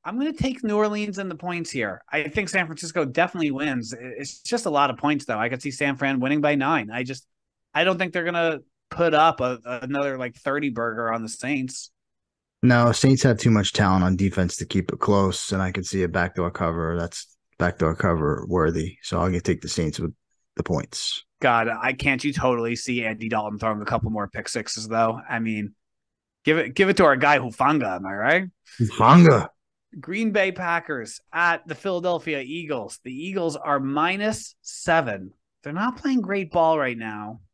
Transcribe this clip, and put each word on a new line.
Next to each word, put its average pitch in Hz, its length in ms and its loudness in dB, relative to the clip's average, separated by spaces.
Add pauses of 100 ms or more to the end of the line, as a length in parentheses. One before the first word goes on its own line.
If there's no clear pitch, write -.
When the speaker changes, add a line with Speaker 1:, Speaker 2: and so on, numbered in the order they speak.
Speaker 1:
I'm 185 120 -8
gonna 285 160 -2
take 262 320 -4
New 208 120 0
Orleans 208 420 0
and 190 120 -6
the 165 60 -8
points 170 340 -6
here. 107 400 -4
I 151 180 -2
think 185 200 -4
San 185 180 0
Francisco 160 380 -4
definitely 160 460 0
wins. 131 420 -4
I-, 123 80 -12
it's 127 400 -12
just 233 260 -4
a 190 40 0
lot 139 200 4
of 120 60 -4
points, 147 300 0
though. 110 120 -2
I 113 100 0
could 127 120 -4
see 147 100 -6
San 139 260 -2
Fran 135 220 0
winning 139 220 0
by 147 140 4
nine. 135 360 0
I 120 120 -6
just, 127 240 -10 (480)
I 156 100 2
don't 185 140 2
think 180 160 -4
they're 175 100 -2
gonna 165 360 0 (300)
put 170 220 2
up 156 300 6
a, 123 160 -2 (240)
another, 139 340 -2
like, 123 200 -8
thirty 143 340 -2
burger 117 420 -4
on 113 100 -4
the 110 60 -8
Saints. 131 640 -6 (720)
Speaker 2:
No, 120 300 6
Saints 135 320 4
have 123 120 6
too 120 140 2
much 104 240 4
talent 95 280 4
on 92 140 4
defense 92 400 0
to - 80 -8
keep - 260 -2
it - 80 -8
close, 98 540 2
and 95 80 0
I 95 120 -2
can 92 120 -6
see 95 200 -2
a 87 40 -2
backdoor 87 440 -2
cover. 82 460 -2
That's 85 280 -8 (320)
backdoor 82 360 0
cover 78 540 0
worthy. 85 540 0
So - 180 -4
I'll 90 100 0
get, 87 140 -4
take 85 160 -2
the 80 80 -12
Saints 78 320 -4
with 80 120 -6 (440)
the - 80 -4
points. - 600 -6 (160)
Speaker 1:
God, 117 280 2
I 117 240 -4
can't 131 320 -2
you 147 80 -2
totally 120 420 0
see 120 300 -6
Andy 110 240 -6
Dalton 107 300 -4
throwing 107 220 -2
a 104 40 -8
couple 110 260 -2
more 107 180 -4
pick - 200 -10
sixes, 110 400 -8
though? 113 400 0
I 120 100 -4
mean, 107 360 -4 (720)
give 156 140 4
it, 131 160 -4
give 190 140 4
it 190 80 2
to 190 80 6
our 143 100 8
guy 143 240 4
Hufanga, 127 580 0
am 95 100 -8
I 95 80 -6
right? 143 300 2 (360)
Speaker 2:
Hufanga. 123 680 8 (520)
Speaker 1:
Green 208 320 -4
Bay 190 180 2
Packers 170 680 -6 (120)
at 170 360 0
the 160 60 -8
Philadelphia 175 680 -2
Eagles. 135 640 -8
The 127 80 -12
Eagles 165 440 -4
are 143 220 0
minus 180 840 -2
seven. 117 720 -2 (300)
They're 143 100 -10
not 226 260 -4
playing 262 240 0
great 190 280 -4
ball 160 280 4
right 127 200 -2
now. 107 420 -10 (140)